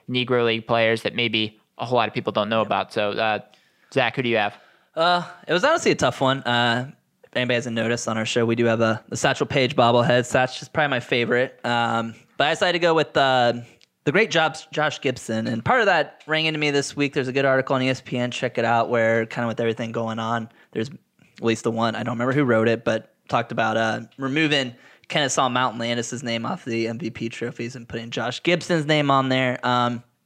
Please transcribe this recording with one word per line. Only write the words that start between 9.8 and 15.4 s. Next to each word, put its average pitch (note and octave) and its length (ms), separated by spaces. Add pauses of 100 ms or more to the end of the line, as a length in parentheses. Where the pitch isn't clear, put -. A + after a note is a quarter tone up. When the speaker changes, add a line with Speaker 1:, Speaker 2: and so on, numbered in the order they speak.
Speaker 2:
Satch B2+ 400
is C#3+ 80
probably D3 200
my C3 100
favorite. B2 680
Um, A#2 480 (240)
but C#3+ 100
I - 40
decided F3 220
to F3 60
go E3+ 140
with, D#3+ 240
uh, C3 360 (520)
the D3 60
great G3+ 200
Josh, D#3+ 360
Josh D3+ 340
Gibson. A2+ 460